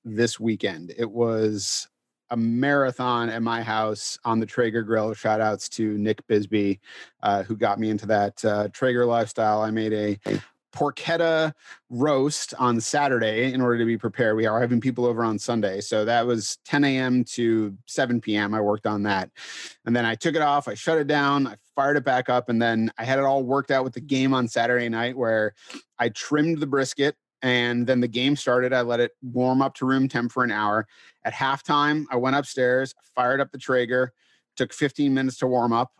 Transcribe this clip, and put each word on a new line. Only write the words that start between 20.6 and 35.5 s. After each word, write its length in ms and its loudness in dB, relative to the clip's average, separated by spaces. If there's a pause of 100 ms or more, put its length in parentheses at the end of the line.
I 80 -6
shut 240 0
it 80 0
down. 400 2
I 120 -10 (180)
fired 200 2
it 80 -2
back 240 0
up. 200 0
And 120 2
then 380 2
I 60 -6
had 160 0
it 40 2
all 200 2
worked 260 0
out 140 2
with 80 -6
the 80 -12
game 340 0
on 140 0
Saturday 400 0
night 280 -4
where 380 0 (460)
I 80 2
trimmed 500 0
the 80 -2
brisket. 480 0 (260)
And 460 0
then 140 4
the 80 2
game 260 0
started. 380 0
I 80 2
let 180 0
it 140 2 (100)
warm 400 2
up 120 -2
to 120 -4
room 220 2
temp 240 -2
for 100 0
an 80 0
hour. 380 0 (360)
At 100 -6
halftime, 760 0
I 60 0
went 180 2
upstairs, 600 0 (180)
fired 260 0
up 120 -4
the 60 -12
Traeger, 540 0 (440)
took 160 -2
fifteen 420 0
minutes 220 0
to 100 -2
warm 260 2